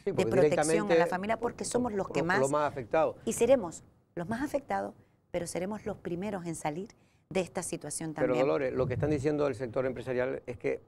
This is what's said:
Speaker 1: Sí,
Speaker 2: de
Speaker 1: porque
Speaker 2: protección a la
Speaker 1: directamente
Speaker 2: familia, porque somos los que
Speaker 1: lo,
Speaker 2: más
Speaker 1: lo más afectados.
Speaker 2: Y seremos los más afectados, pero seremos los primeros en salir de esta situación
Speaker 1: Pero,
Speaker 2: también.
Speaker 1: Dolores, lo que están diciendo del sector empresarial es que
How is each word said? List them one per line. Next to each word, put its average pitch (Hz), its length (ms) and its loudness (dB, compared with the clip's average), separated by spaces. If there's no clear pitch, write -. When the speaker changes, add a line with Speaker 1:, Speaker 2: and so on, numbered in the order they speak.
Speaker 1:
Sí, 196 80 -2
Speaker 2:
de - 0 -
Speaker 1:
porque 190 180 2
Speaker 2:
protección 170 300 6
a 151 40 4
la 156 80 2
Speaker 1:
directamente 165 380 6
Speaker 2:
familia, 202 300 -2
porque 233 240 -4
somos 247 280 0
los 196 160 -2
que - 120 -2
Speaker 1:
lo, 165 60 0
Speaker 2:
más 180 140 4
Speaker 1:
lo 135 80 4
más 147 220 2
afectados. 139 540 0
Speaker 2:
Y 233 80 -2
seremos 233 500 2
los 170 140 -6
más 226 140 -4
afectados, 208 520 -4
pero 170 160 -4
seremos 190 360 -6
los 196 120 -6
primeros 180 500 -6
en 170 80 -4
salir 160 360 -6
de 180 120 0
esta 175 220 -6
situación 160 520 -8
Speaker 1:
Pero, 147 140 0
Speaker 2:
también. 127 180 2
Speaker 1:
Dolores, 143 260 0
lo 127 140 0
que 127 80 -2
están 147 160 0
diciendo 147 340 0
del 139 100 0
sector 127 300 -4
empresarial 127 600 -4
es - 100 -8
que - 320 -2